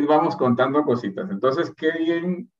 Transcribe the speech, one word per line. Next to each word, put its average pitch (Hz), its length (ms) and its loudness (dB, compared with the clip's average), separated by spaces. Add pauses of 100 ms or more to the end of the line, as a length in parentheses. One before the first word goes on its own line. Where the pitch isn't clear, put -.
vamos 156 300 2
contando 131 480 2
cositas. 98 460 -2
Entonces, 131 460 -2
qué 156 220 0
bien 170 600 -2